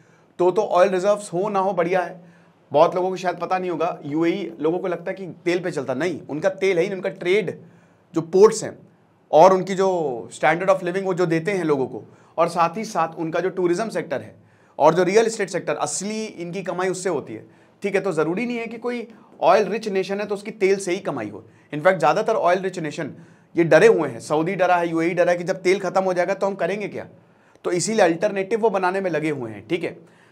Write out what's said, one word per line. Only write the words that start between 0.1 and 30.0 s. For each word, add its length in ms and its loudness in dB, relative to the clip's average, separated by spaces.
तो, 120 4
तो 120 0
ऑयल 260 4
रिजर्व्स 440 0
हो 160 -4
ना 100 -2
हो 140 0
बढ़िया 280 0
है। 200 -8
बहुत 220 6
लोगों 160 0
को 60 -6
शायद 200 -4
पता 220 -4
नहीं 120 -4
होगा, 340 -2
यूएई 560 -2
लोगों 180 0
को 100 -4
लगता 220 -6
है 60 -8
कि 100 -12
तेल 160 0
पे 100 -4
चलता, 240 -4
नहीं, 260 -4
उनका 280 -4
तेल 280 0
है 60 2
ही 60 0
नहीं, 80 -8
उनका 140 -6
ट्रेड, 440 -2
जो 60 -2
पोर्ट्स 440 4
हैं 140 -10
और 220 10
उनकी 220 0
जो 140 2
standard 360 2
of 120 2
living 200 -4
वो 120 -2
जो 120 0
देते 240 0
हैं 140 -2
लोगों 220 0
को, 160 -12
और 100 4
साथ 280 0
ही 80 -8
साथ 340 -4
उनका 220 -4
जो 100 -2
टूरिज्म 380 -2
सेक्टर 320 -6
है 140 -18
और 160 6
जो 80 2
रियल 240 4
एस्टेट 240 -4
सेक्टर, 240 -4
असली 500 -6
इनकी 380 -10
कमाई 260 -4
उससे 200 -4
होती 260 -6
है। 100 -14
ठीक 120 -4
है, 60 2
तो 120 -4
ज़रूरी 340 0
नहीं 100 -4
है 100 -6
कि 120 -12
कोई 280 -6
ऑयल 280 4
रिच 200 -4
नेशन 320 -2
है 60 -6
तो 80 -4
उसकी 160 -10
तेल 260 2
से 160 -4
ही 60 -2
कमाई 320 -6
हो। 140 -16
In 60 -4
fact, 180 4
ज़्यादातर 360 2
ऑयल 240 2
रिच 200 -6
नेशन 340 -6
ये 100 4
डरे 220 8
हुए 220 6
हैं, 120 -12
सऊदी 340 -2
डरा 220 2
है, 120 0
यूएई 260 0
डरा 180 4
है 60 0
कि 60 -8
जब 180 -4
तेल 180 2
खत्म 220 0
हो 100 0
जाएगा 220 0
तो 120 -4
हम 80 -2
करेंगे 340 -4
क्या, 180 -10
तो 60 -2
इसीलिए 340 2
अल्टरनेटिव 560 0
वो 100 2
बनाने 300 -2
में 100 -2
लगे 200 -2
हुए 200 -6
हैं। 180 -16
ठीक 160 -4
है, 120 -8